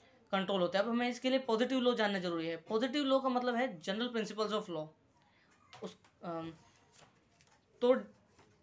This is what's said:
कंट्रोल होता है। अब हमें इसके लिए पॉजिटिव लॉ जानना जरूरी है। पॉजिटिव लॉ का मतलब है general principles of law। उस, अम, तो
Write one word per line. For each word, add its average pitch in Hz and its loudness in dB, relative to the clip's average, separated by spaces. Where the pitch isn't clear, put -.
कंट्रोल 190 2
होता 175 2
है। 208 4
अब 233 -2
हमें 240 0
इसके 247 -2
लिए 262 4
पॉजिटिव 247 0
लॉ 247 4
जानना 202 0
जरूरी 170 -2
है। 165 -4
पॉजिटिव 240 -2
लॉ 269 4
का 262 -2
मतलब 247 0
है 226 -2
general 220 -2
principles 214 -2
of 214 0
law। 156 -4
उस, 185 -12
अम, 165 -8
तो 247 4